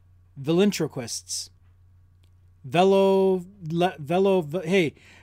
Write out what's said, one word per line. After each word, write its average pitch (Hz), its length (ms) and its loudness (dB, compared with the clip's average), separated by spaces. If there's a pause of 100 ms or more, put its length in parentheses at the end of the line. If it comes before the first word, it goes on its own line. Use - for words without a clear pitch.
(400)
Velentriquists. 160 1080 -2 (1120)
Velo, 190 800 2 (260)
le-, 170 280 0
velo, 180 440 2
ve-, 160 240 -8
hey, 170 280 0 (280)